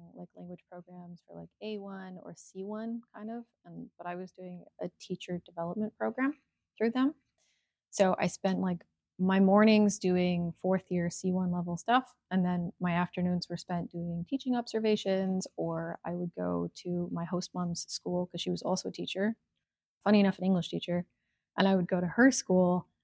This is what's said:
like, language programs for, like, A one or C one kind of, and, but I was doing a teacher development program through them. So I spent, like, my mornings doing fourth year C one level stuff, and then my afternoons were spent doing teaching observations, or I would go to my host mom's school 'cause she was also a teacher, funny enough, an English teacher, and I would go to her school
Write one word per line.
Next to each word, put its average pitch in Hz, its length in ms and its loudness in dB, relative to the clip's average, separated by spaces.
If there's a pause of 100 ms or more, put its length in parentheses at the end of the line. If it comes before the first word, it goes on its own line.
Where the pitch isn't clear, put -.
(160)
like, 180 220 -16
language 175 240 -14 (100)
programs 175 560 -18
for, 170 100 -18
like, 170 120 -14 (120)
A 214 180 -8
one 190 440 -12
or 175 140 -14
C - 260 -12
one 220 380 -8 (120)
kind 214 160 -14
of, 233 140 -10 (220)
and, 165 320 -14
but 175 100 -12
I 175 80 -6
was 180 160 -10
doing 180 320 -14 (180)
a 180 80 -6 (120)
teacher 175 440 -6
development 175 520 -6
program 254 360 -2 (440)
through 226 140 2
them. 269 220 2 (760)
So 185 280 4
I - 80 2
spent, 185 320 -2
like, 185 260 -2 (320)
my 190 220 4
mornings 208 580 8
doing 180 540 0 (100)
fourth 185 300 0
year 175 180 0
C 185 220 -4
one 185 180 0
level 175 280 -2
stuff, 254 360 0 (160)
and 185 140 2
then 180 380 -2
my 175 100 0
afternoons 175 580 0
were 175 60 -6
spent 175 340 -6
doing 170 380 -6
teaching 262 300 -2
observations, 196 960 0
or 165 480 -4
I 170 120 -6
would 175 200 -6
go 175 340 -2 (140)
to 175 300 -2
my 170 100 -2
host 175 300 -6
mom's 175 340 -4
school 180 380 -4
'cause 170 160 -10
she - 80 -6
was 175 120 -2
also - 280 -2
a - 20 -10
teacher, 190 460 -4 (680)
funny 208 160 6
enough, 196 200 4
an 185 40 -6
English 185 240 2
teacher, 175 380 -4 (520)
and 190 120 4
I 196 80 4
would 180 100 2
go 175 140 0
to 175 60 0
her 240 240 6
school 180 580 4 (140)